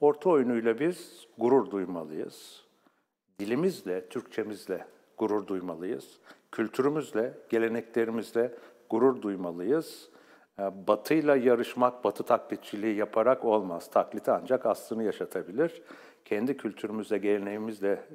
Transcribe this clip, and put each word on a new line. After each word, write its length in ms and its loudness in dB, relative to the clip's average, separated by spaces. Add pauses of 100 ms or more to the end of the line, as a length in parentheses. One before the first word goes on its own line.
Orta 280 4
oyunuyla 500 2
biz 480 -6 (100)
gurur 340 4
duymalıyız. 920 -8 (720)
Dilimizle, 720 -2
Türkçemizle 760 -8 (320)
gurur 300 0
duymalıyız. 720 -6 (320)
Kültürümüzle, 800 0 (160)
geleneklerimizle 1000 0 (380)
gurur 320 4
duymalıyız. 880 -4 (500)
E, 280 -6
Batı'yla 480 4
yarışmak, 680 4
Batı 200 0
taklitçiliği 720 -2
yaparak 500 2
olmaz. 460 0
Taklit 380 0
ancak 360 0
aslını 380 -2
yaşatabilir. 800 -4 (440)
Kendi 320 -2
kültürümüzle, 600 -4
geleneğimizle 880 -2 (120)